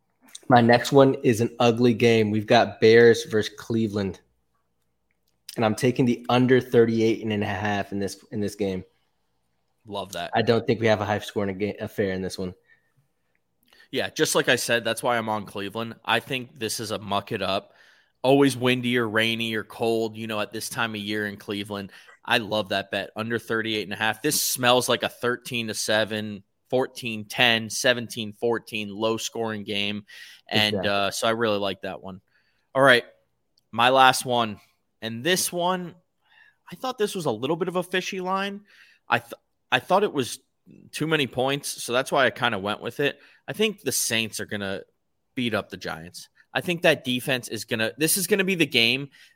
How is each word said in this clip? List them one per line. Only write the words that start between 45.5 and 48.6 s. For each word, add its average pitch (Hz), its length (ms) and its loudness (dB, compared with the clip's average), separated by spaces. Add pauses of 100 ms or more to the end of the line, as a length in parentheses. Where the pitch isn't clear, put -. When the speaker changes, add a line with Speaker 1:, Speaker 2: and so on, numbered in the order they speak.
Speaker 2:
up 101 160 -2
the 95 80 -14
Giants. 82 520 -14 (240)
I 131 100 -2
think 175 200 -4
that 160 220 4
defense 127 440 -2
is 110 180 -10
gonna, 110 320 -2
this 156 180 0
is 180 100 -4
gonna 196 160 2
be 190 120 -2
the 160 120 2